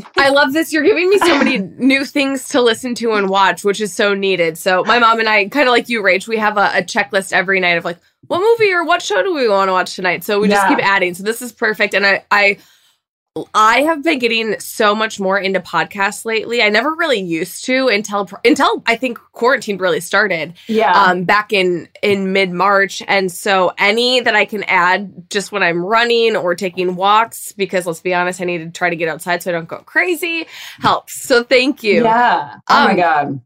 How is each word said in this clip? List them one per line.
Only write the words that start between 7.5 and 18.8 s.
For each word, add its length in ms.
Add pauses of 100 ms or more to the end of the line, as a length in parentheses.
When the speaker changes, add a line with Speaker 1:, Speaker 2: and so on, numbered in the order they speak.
Speaker 1:
night 180
of, 60
like, 140 (280)
what 140
movie 320
or 120
what 180
show 200
do 120
we 140
wanna 240
watch 240
tonight? 280
So 160
we 80
just 200
Speaker 2:
Yeah. 80
Speaker 1:
keep 100
adding. 280
So 100
this 180
is 100
perfect. 420
And 120
I, 240
I, 280 (920)
I 300
have 220
been 160
getting 400
so 340
much 240
more 180
into 220
podcasts 680
lately. 380
I 60
never 260
really 240
used 460
to 240
until, 400 (160)
until 420